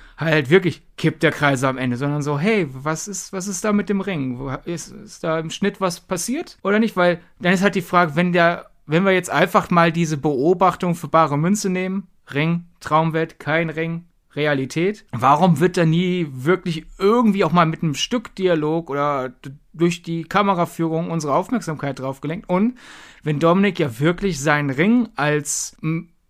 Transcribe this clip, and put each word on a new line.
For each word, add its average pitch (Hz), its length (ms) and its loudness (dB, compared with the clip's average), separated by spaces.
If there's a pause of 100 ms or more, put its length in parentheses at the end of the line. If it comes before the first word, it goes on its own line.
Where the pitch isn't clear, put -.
(180)
halt 156 320 0
wirklich, 175 320 2 (160)
„Kippt 156 240 -2
der 156 100 4
Kreis 139 320 2
am 131 140 0
Ende“, 123 180 -2
sondern 143 240 -2
so, 143 180 -2
„Hey, 190 320 0
was 151 380 -6
ist, - 240 -10
was 190 140 -8
ist 196 180 -6
da 214 80 0
mit 208 160 0
dem 196 140 -2
Ring? 139 360 -4
Wo, 135 120 -8 (160)
ist, 170 260 -8
ist - 320 -16
da 160 140 -2
im 160 120 -6
Schnitt 202 300 -4
was 180 200 -2
passiert 240 600 -6
oder 202 160 2
nicht?“ 220 200 0
Weil 175 200 2 (200)
dann 175 160 2
ist 185 80 2
halt 202 140 4
die 190 40 -2
Frage, 175 340 2
wenn 175 200 0
der, 170 340 2 (180)
wenn 165 200 2
wir 190 60 4
jetzt 180 180 0
einfach 175 400 2
mal 170 200 4
diese 160 280 0
Beobachtung 165 760 2
für 156 140 -10
bare 147 300 2
Münze 196 320 0
nehmen, 185 380 -4 (240)
Ring, 165 340 -2 (140)
Traumwelt, 160 600 0
kein 160 300 -2
Ring, 165 340 -6 (320)
Realität, 147 760 -2
warum 147 480 4
wird 180 180 2
da 175 80 2
nie 175 460 0
wirklich 160 560 -2 (120)
irgendwie 202 440 4
auch 160 80 2
mal 170 160 4
mit 160 160 -4
einem 151 140 -2
Stück - 400 -6
Dialog 165 520 0
oder 139 420 -2
d-, - 200 -16 (220)
durch 170 320 -2
die 165 180 -6
Kameraführung 170 880 0
unsere 151 240 -2
Aufmerksamkeit 160 640 -2
drauf 131 220 -8
gelenkt? 160 280 -8
Und 208 300 0 (460)
wenn 147 160 -2
Dominik 175 400 4
ja 120 180 -4
wirklich 175 420 0
seinen 147 300 0
Ring 214 460 2
als, 147 640 -2
m, 165 280 -4 (200)